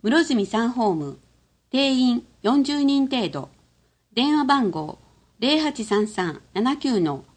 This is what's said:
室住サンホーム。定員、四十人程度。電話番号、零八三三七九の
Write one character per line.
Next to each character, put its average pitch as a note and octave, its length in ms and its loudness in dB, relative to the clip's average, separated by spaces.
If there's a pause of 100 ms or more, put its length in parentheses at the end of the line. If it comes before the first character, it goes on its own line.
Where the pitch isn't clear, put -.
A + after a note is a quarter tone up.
室 D4 220 2
住 A#3 220 0
サ A3 180 -2
ン A#3+ 60 0
ホ A#3 220 0
ー - 20 2
ム。 C#3+ 240 -8 (520)
定 C4+ 240 2
員、 B3 320 2 (160)
四 C4 220 2
十 C#4+ 180 -2
人 C#4 260 2
程 A#3+ 200 -2
度。 C#3+ 220 -8 (640)
電 C#4+ 220 2
話 D4 80 2
番 C4 260 2
号、 D#3 280 -8 (400)
零 D4 220 2
八 C#4+ 240 -4
三 G#3 220 2
三 F3+ 340 -6 (140)
七 B3 220 0
九 B3+ 240 0
の C#3+ 240 -2 (120)